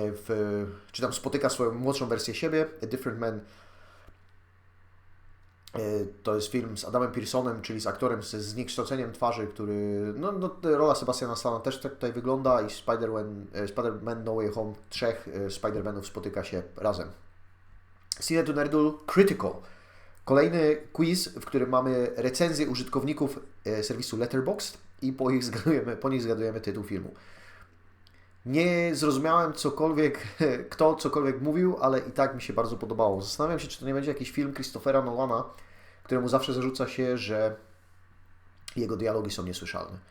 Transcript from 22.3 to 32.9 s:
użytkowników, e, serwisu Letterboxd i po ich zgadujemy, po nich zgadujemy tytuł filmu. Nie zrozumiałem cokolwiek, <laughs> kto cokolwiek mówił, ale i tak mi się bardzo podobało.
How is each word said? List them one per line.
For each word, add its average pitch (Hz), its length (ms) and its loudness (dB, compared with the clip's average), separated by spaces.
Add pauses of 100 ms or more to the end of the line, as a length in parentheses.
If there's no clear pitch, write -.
użytkowników, 131 720 -2 (260)
e, 107 180 -2
serwisu 110 340 -4
Letterboxd 131 600 -2 (240)
i 131 120 0
po 131 160 0
ich 127 140 2
zgadujemy, 117 540 0
po 135 120 -2
nich 131 120 0
zgadujemy 110 400 0
tytuł 104 220 -4
filmu. 95 300 -6 (1300)
Nie 170 500 4
zrozumiałem 151 580 4
cokolwiek, 151 640 2 (260)
<laughs> 123 260 0
kto 156 240 6
cokolwiek 139 460 0
mówił, 170 400 4
ale 135 180 4
i - 120 -6
tak 135 240 2
mi 120 60 -8
się - 120 -6
bardzo 113 240 0
podobało. 107 440 2